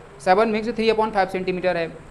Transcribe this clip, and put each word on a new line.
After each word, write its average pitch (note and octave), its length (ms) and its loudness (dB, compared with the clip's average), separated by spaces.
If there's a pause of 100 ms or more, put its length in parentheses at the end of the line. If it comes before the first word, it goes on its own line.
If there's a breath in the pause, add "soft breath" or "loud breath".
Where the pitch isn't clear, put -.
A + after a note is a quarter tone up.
(200)
seven G#3 320 4
mixed A3 240 -4
three A3 180 2
upon A3 180 0
five F#3+ 160 0
centimeter F3+ 480 -2
है E3 140 -4 (200)